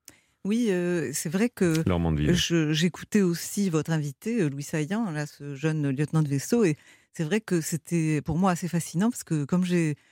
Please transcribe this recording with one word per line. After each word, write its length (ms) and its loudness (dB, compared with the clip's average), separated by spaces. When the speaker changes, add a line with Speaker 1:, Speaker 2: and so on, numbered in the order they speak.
Speaker 1:
Oui, 240 0
euh, 420 0
c'est 160 -6
vrai 220 0
que 360 2
Speaker 2:
Laure 140 2
Mandeville. 320 2
Speaker 1:
je, 400 2
j'écoutais 480 0
aussi 480 0
votre 220 0
invité, 500 -2
euh, 80 2
Louis 140 -8
Saillant, 480 -2
là, 160 -6
ce 280 -12
jeune 360 0
lieutenant 320 2
de 60 0
vaisseau, 360 2
et 120 2
c'est 120 -4
vrai 180 0
que 180 0
c'était 640 -2
pour 160 -2
moi 140 4
assez 140 -4
fascinant, 440 -2
parce 140 -6
que 200 -4
comme 200 0
j'ai 320 0